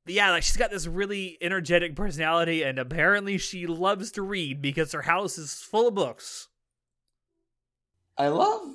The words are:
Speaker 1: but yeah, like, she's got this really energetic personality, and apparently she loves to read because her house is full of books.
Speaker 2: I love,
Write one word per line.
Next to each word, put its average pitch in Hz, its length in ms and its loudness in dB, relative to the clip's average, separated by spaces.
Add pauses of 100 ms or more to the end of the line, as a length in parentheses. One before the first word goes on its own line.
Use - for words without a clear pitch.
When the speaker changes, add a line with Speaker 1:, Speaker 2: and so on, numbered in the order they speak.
Speaker 1:
but 175 80 -6
yeah, 202 160 4
like, 170 140 4
she's - 140 4
got 226 120 2
this 190 160 -6
really 190 560 -4
energetic 175 540 0
personality, 165 640 0
and 135 160 -2
apparently 185 600 2
she 175 260 -8
loves 190 460 0
to 202 100 -6
read 175 400 -4
because 143 300 0
her 151 100 -6
house 175 380 -2
is 151 240 -10
full 226 240 4
of 214 80 0
books. - 520 -4 (1700)
Speaker 2:
I 143 120 2
love, 415 320 2 (140)